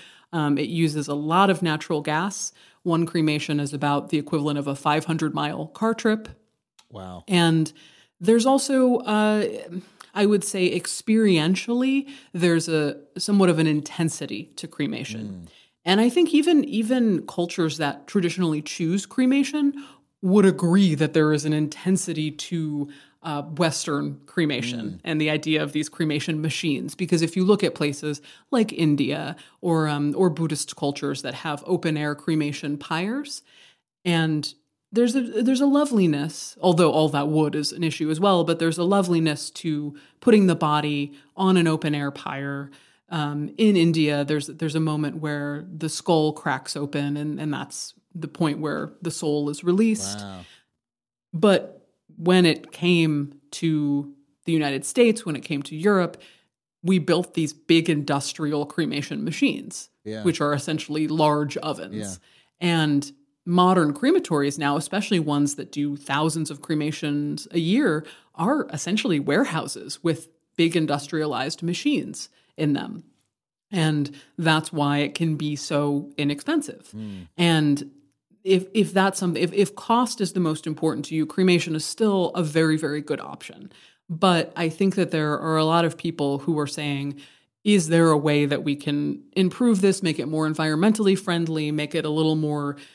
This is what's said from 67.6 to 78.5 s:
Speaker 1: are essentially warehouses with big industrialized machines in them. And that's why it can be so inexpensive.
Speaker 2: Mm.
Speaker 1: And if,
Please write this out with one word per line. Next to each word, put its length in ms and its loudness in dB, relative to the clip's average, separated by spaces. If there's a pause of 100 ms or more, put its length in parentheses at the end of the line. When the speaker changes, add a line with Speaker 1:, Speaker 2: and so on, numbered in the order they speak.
Speaker 1:
are 360 0
essentially 480 -2
warehouses 840 -2
with 260 -2 (280)
big 180 2
industrialized 880 -2
machines 640 -2 (280)
in 160 0
them. 300 -6 (680)
And 420 0 (240)
that's 360 2
why 260 0
it 160 -2
can 220 -2
be 180 -4
so 600 -2
inexpensive. 800 -4
Speaker 2:
Mm. 320 -12 (100)
Speaker 1:
And 540 2 (520)
if, 300 2